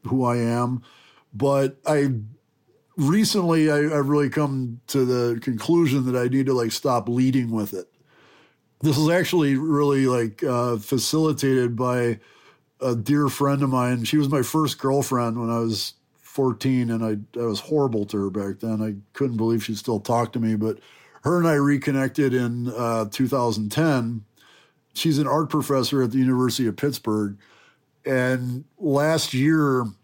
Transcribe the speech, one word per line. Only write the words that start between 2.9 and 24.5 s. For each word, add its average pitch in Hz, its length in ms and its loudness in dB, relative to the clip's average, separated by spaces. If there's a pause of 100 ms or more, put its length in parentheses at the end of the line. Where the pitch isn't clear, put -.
recently, 165 720 2
I, 147 60 2
I've 147 320 0
really 147 200 2
come 131 580 -2
to 135 180 2
the 120 360 0
conclusion 135 640 0
that 127 140 0
I 123 80 0
need 135 180 0
to, 135 80 2
like, 117 180 0
stop 113 380 -2
leading 127 420 2
with 104 220 -4
it. 92 140 -10 (920)
This 143 160 2
is 156 120 2
actually 170 460 2
really, 143 500 2
like, 120 380 0
uh, 123 340 0
facilitated 131 960 0
by 120 440 0 (600)
a 127 160 -2
dear 139 340 2
friend 139 320 0
of 139 80 2
mine. 123 360 0
She 151 120 0
was 139 120 2
my 139 120 2
first 151 380 -2
girlfriend 127 600 0
when 117 100 -4
I 117 100 0
was 113 360 -4 (260)
fourteen, 127 680 0
and 113 140 -2
I, 107 360 -4
I 120 60 -2
was 104 140 -2
horrible 127 460 0
to 104 120 -6
her 98 120 0
back 98 320 -6
then. 110 200 -4
I 107 140 -4 (180)
couldn't 127 240 -2
believe 113 260 0
she'd 107 140 -6
still 110 220 -2
talk 117 340 -2
to 123 60 -4
me, 113 160 0
but 107 240 -2 (440)
her 170 140 0
and 170 100 2
I 156 80 4
reconnected 139 800 0
in, 120 360 -2
uh, 113 420 -2
two 131 160 -2
thousand 113 420 -2
ten. 120 540 0 (680)